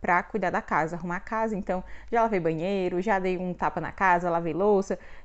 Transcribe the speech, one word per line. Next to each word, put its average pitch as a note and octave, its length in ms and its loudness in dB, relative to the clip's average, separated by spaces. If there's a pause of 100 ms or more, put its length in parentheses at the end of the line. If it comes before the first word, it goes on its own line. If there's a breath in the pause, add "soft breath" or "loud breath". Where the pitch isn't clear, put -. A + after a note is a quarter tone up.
pra F3+ 220 2
cuidar F#3 280 -2
da G3 120 0
casa, E3 340 0
arrumar F3 200 -6
a F#3+ 40 -8
casa, A3 360 -4
então F#3 260 -4 (280 loud breath)
já A3+ 120 4
lavei G#3+ 180 2
banheiro, F3+ 640 0
já G3 160 2
dei F#3 180 0
um F3+ 160 -2
tapa E3+ 280 -2
na D#3+ 120 -4
casa, F3 380 4
lavei E3+ 240 0
louça, G3 420 2 (280 loud breath)